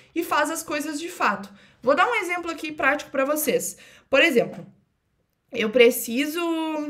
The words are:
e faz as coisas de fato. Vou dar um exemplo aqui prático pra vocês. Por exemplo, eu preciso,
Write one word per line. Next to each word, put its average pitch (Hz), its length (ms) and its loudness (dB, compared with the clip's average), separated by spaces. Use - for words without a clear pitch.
e 330 80 -2
faz 302 260 0
as 320 140 -4
coisas 294 380 -4
de 339 80 -8
fato. 202 440 -2
Vou 269 140 4
dar 381 120 4
um 480 60 0
exemplo 349 340 -4
aqui 311 220 -8
prático 294 400 -2
pra 269 140 0
vocês. 277 520 -2
Por 277 140 4
exemplo, 233 420 2
eu 208 200 -2
preciso, 247 720 2